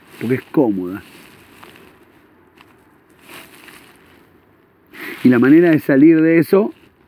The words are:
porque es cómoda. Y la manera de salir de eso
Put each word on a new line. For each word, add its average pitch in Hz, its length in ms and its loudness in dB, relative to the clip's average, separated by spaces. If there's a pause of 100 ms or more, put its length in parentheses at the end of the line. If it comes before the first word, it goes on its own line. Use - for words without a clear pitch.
(200)
porque 120 160 -6
es 120 60 -10 (100)
cómoda. 101 500 -4 (4000)
Y 123 60 4
la 123 100 2
manera 160 320 4
de 151 80 0
salir 156 400 2
de 165 180 0
eso 190 340 -2 (360)